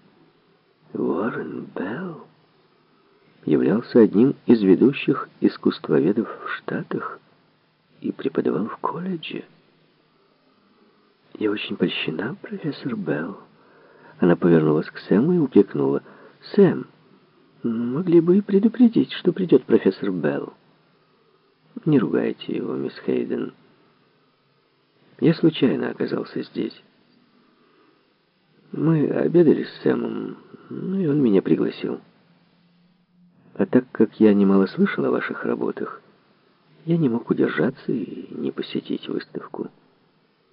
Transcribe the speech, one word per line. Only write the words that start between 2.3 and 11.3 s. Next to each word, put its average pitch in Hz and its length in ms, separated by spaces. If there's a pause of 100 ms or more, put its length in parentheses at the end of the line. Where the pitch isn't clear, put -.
являлся 147 540
одним 107 340 (140)
из 113 160
ведущих 113 640 (120)
искусствоведов 98 880 (160)
в - 60
Штатах - 680 (800)
и - 120
преподавал - 540
в - 120
колледже. 170 640 (1900)